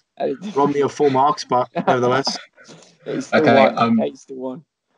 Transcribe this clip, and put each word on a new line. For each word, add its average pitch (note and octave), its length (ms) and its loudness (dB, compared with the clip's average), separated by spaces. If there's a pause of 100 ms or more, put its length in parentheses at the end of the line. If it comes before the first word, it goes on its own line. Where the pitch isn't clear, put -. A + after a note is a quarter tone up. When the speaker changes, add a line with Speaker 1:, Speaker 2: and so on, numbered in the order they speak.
(180)
Speaker 1:
<laughs> D3 380 -6
Speaker 2:
rob C#3+ 180 2
me C#3+ 80 0
of C3 120 0
full D3 160 2
marks, C3+ 340 2
but B2+ 280 0
Speaker 1:
<laughs> - 40 -18
Speaker 2:
nevertheless. C3 640 0 (680)
Speaker 1:
He C3+ 160 -6
still D#3 200 0
Speaker 3:
Okay, C#3 140 4
Speaker 1:
won. C3+ 220 4
Speaker 3:
um, A#2 220 2
Speaker 1:
He C#3+ 160 -4
still C3+ 220 -18
won. B2+ 280 -12 (320)